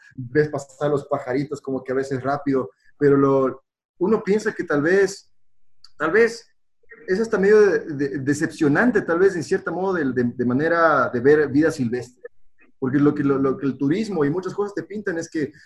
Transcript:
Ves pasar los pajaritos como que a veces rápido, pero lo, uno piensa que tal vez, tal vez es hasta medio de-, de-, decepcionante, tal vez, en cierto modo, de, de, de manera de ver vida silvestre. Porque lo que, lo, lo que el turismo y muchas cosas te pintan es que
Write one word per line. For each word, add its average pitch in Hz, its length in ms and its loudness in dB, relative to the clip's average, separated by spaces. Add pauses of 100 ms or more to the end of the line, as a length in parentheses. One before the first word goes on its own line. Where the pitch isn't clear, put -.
(160)
Ves 151 340 -2
pasar 147 400 -6
los 143 160 -2
pajaritos 139 560 -4
como 131 220 -6
que - 80 -8
a 127 40 -2
veces 131 280 -4
rápido, 139 480 -2 (260)
pero 143 200 4
lo, 135 460 2 (360)
uno 208 240 0
piensa 208 280 0
que - 120 -6
tal 147 180 -2
vez, 190 500 0 (640)
tal 156 160 -4
vez 226 360 2 (600)
es 185 120 0
hasta 220 180 -2
medio 202 240 6
de-, 180 180 4 (140)
de-, 139 260 -2
decepcionante, 160 840 0
tal 170 160 -2
vez, 185 160 4
en 160 80 -6
cierto 190 280 -4
modo, 185 220 -4
de, 143 180 -2
de, 123 120 0 (120)
de 120 100 -4
manera 151 640 2
de 123 100 -4
ver 147 300 4
vida 151 200 2
silvestre. 123 540 -6 (580)
Porque 131 160 0
lo 147 160 4
que, 147 120 -2
lo, 139 120 2
lo 135 200 0
que 139 80 -8
el 131 120 -4
turismo 175 460 -2
y 143 60 0
muchas 180 240 -6
cosas 202 200 -6
te 165 100 -6
pintan 190 340 -8
es 165 120 -8
que 151 220 -6 (140)